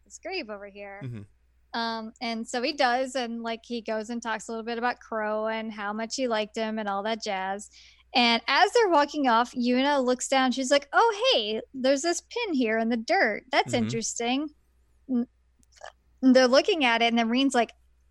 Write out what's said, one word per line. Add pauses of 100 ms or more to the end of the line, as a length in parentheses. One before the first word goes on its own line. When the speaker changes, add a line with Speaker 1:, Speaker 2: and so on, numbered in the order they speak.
Speaker 1:
this
grave
over
here?"
Speaker 2:
Mm-hmm.
Speaker 1:
Um,
and
so
he
does,
and,
like,
he
goes
and
talks
a
little
bit
about
Crow
and
how
much
he
liked
him
and
all
that
jazz. (440)
And
as
they're
walking
off,
Yuna
looks
down,
she's
like,
"Oh,
hey, (140)
there's
this
pin
here
in
the
dirt.
That's
Speaker 2:
Mm-hmm.
Speaker 1:
interesting." (640)
N-, (960)
they're
looking
at
it,
and
then
Reen's
like, (380)